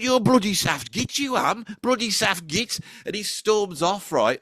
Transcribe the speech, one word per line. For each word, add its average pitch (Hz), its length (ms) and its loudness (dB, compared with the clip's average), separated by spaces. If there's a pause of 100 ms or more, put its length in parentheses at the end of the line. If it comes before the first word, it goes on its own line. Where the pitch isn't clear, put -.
You're 254 180 4
bloody 214 340 4
saft 143 380 -2
git, - 260 -4
you 269 180 -2
am. 196 280 0 (180)
Bloody 233 280 0
saft 190 360 -2
git. 175 320 -4 (260)
And - 100 -8
he 208 80 -6
storms 202 600 0
off, 185 300 0
right? 123 300 2